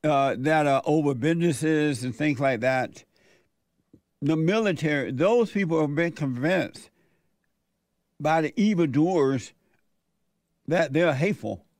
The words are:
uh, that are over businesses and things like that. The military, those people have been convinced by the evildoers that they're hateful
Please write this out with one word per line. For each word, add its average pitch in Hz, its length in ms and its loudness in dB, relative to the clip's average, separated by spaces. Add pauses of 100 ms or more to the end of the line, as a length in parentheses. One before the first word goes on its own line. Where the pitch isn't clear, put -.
uh, 139 360 2
that 151 260 2
are 139 200 2
over 151 280 2
businesses 156 880 0
and 123 120 -6
things 151 240 -2
like 135 220 0
that. 127 440 -2 (1160)
The 151 140 0
military, 160 760 0
those 202 400 0
people 165 280 -2
have 147 160 0
been 165 180 -2
convinced 143 760 -4 (1300)
by 156 220 2
the 151 140 -4
evildoers 156 960 2 (1160)
that 156 260 0
they're 160 200 2
hateful 131 520 -4 (140)